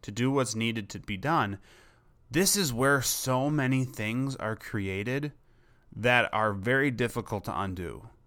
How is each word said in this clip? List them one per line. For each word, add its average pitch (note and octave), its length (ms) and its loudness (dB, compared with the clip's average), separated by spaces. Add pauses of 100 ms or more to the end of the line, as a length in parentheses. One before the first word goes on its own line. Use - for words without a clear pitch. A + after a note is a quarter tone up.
to - 80 -12
do A#2+ 200 2
what's C3+ 240 2
needed A2+ 360 -2
to G2+ 80 -10
be G2+ 180 -6
done, G#2+ 420 0 (720)
this F#3 280 2
is E3 160 0
where C3+ 280 4
so C3 480 0
many C3 360 2
things B2+ 520 -4
are A2 200 -4
created A2 760 -4 (640)
that A#2+ 400 4
are G#2+ 180 2
very B2+ 380 2
difficult A2+ 540 -2
to C2 140 -4
undo. F2+ 520 -6 (160)